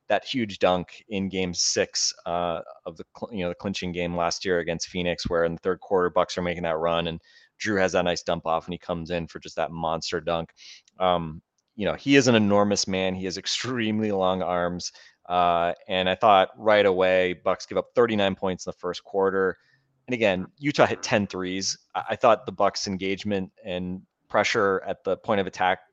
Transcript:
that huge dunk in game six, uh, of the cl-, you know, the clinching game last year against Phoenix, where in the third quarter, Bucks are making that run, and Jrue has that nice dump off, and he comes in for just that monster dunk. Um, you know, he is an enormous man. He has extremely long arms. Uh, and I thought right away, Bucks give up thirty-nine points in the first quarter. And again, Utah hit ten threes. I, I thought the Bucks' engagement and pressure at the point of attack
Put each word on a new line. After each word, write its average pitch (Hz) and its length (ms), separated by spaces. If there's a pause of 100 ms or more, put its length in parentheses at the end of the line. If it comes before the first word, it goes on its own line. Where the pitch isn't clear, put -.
that 101 140
huge 110 360
dunk 90 500
in 98 180
game 92 260
six, - 600 (120)
uh, 87 360 (240)
of 85 100
the - 80 (160)
cl-, - 140
you 95 100
know, 87 60
the 87 60
clinching 95 360
game 87 240
last 85 300
year 90 140
against 85 280
Phoenix, 87 420
where 85 140
in 82 80
the 82 80
third 92 220
quarter, 90 280
Bucks 87 280
are 92 40
making 87 220
that 82 140
run, 85 300
and 82 120 (420)
Jrue 104 160
has 92 140
that 90 140
nice 87 180
dump 85 220
off, 80 220
and 90 60
he 82 40
comes 85 340
in 85 160
for - 120
just 78 180
that 78 120
monster 82 520
dunk. 82 300 (460)
Um, 85 440 (340)
you 104 80
know, 82 120
he 139 200
is 131 140
an 120 60
enormous 101 520
man. 95 280
He 92 100
has 92 120
extremely 110 760
long 92 280
arms. 87 520 (340)
Uh, 87 460 (160)
and 92 200
I 92 60
thought 95 400
right 107 300
away, 92 480
Bucks 90 320
give 95 120
up 90 160
thirty-nine 104 420
points 92 300
in - 40
the 87 80
first - 260
quarter. 95 540 (500)
And 123 60
again, 101 340 (100)
Utah 143 280
hit 113 180
ten 104 240
threes. 92 500 (160)
I, 92 180
I 110 40
thought 110 300
the 107 80
Bucks' 98 340
engagement 95 640 (100)
and 90 420 (260)
pressure 101 560
at 95 180
the 92 140
point 107 220
of 92 80
attack 92 320 (140)